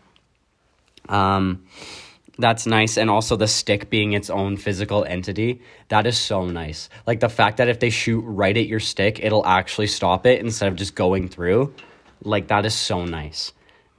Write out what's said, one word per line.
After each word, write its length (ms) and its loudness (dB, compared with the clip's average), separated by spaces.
Um, 560 0
that's 300 2
nice, 300 2
and 120 4
also 280 2
the 100 2
stick 420 -2
being 240 0
its 160 -2
own 280 -2
physical 480 -2
entity, 560 -4
that 180 2
is 120 0
so 280 -2
nice. 440 -8
Like, 140 0
the 80 2
fact 280 2
that 120 4
if 100 -2
they 100 0
shoot 320 0
right 360 0
at 100 2
your 140 -2
stick, 420 -2
it'll 220 2
actually 420 2
stop 380 0
it 160 6
instead 260 -2
of 80 -2
just 200 -6
going 340 2
through, 440 0
like, 240 -2
that 180 2
is 80 -2
so 320 -2
nice. 480 -8